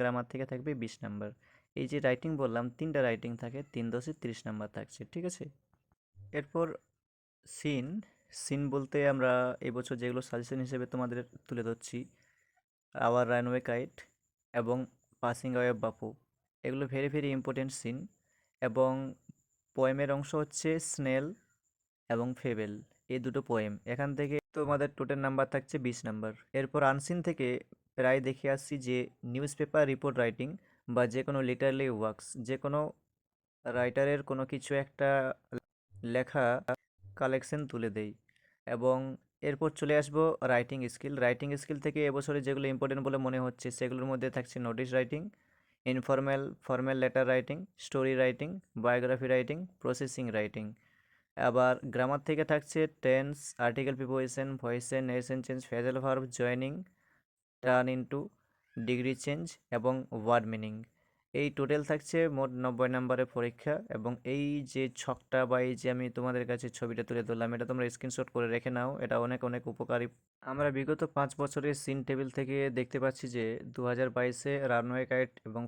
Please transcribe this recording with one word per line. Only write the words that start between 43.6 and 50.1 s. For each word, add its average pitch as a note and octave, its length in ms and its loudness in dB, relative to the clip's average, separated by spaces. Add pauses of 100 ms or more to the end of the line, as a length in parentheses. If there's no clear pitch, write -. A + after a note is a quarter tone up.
সেগুলোর B2+ 320 -2
মধ্যে C3 260 0
থাকছে B2 200 -6 (120)
নোটিশ B2 280 -2
রাইটিং, C3 240 2 (640)
ইনফর্মাল, C3+ 560 2 (240)
ফর্মাল C3 360 2
লেটার C3 300 4
রাইটিং, B2+ 240 2 (300)
স্টোরি C3+ 360 2
রাইটিং, B2+ 260 2 (360)
বায়োগ্রাফি B2 500 2
রাইটিং, B2+ 240 2 (240)
প্রসেসিং B2+ 440 -2 (120)